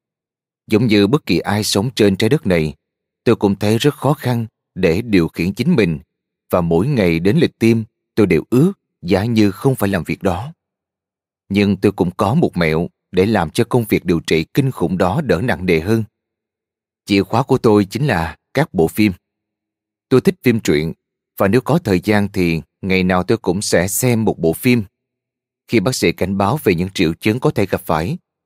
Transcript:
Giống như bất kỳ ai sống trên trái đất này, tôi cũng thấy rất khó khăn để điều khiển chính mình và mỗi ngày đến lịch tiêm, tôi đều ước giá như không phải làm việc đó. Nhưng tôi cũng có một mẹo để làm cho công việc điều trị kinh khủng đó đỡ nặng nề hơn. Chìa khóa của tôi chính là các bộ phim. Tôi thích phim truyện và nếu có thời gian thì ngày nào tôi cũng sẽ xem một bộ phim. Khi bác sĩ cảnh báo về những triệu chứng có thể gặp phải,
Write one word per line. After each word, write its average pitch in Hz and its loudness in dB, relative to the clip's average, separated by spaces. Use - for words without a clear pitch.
Giống 110 2
như 101 4
bất 135 0
kỳ 85 0
ai 101 -4
sống 104 -2
trên 101 4
trái 110 0
đất 147 -2
này, 80 0
tôi 117 4
cũng 98 0
thấy 104 0
rất 147 0
khó 135 -2
khăn 120 -4
để 90 0
điều 98 2
khiển 85 -4
chính 165 0
mình 87 0
và 92 2
mỗi 85 0
ngày 95 0
đến 98 0
lịch 147 0
tiêm, 113 2
tôi 107 4
đều 85 2
ước 156 2
giá 95 0
như 110 2
không 135 -2
phải 101 -2
làm 95 -2
việc - -6
đó. 98 -4
Nhưng 98 2
tôi 101 0
cũng 90 -2
có 107 -2
một 143 0
mẹo 82 0
để 92 2
làm 101 0
cho - -2
công 123 0
việc 95 0
điều 85 0
trị 80 -2
kinh 135 0
khủng 90 -4
đó 95 0
đỡ 92 0
nặng 92 -4
nề 87 2
hơn. 107 -2
Chìa 98 2
khóa 110 -2
của 131 0
tôi 104 4
chính 120 -6
là 82 -4
các 147 -2
bộ 82 2
phim. 107 0
Tôi 127 4
thích - 0
phim 117 2
truyện 80 -2
và 104 0
nếu 113 2
có 160 0
thời 95 0
gian 104 0
thì 87 -2
ngày 92 0
nào 92 0
tôi 90 0
cũng 95 -4
sẽ 90 0
xem 113 -2
một 95 -2
bộ 82 0
phim. 123 0
Khi 117 2
bác 127 -2
sĩ 90 0
cảnh 98 -4
báo 101 0
về 98 2
những 90 -4
triệu 85 0
chứng 110 -2
có 147 -2
thể 101 -2
gặp 92 -4
phải, 90 -4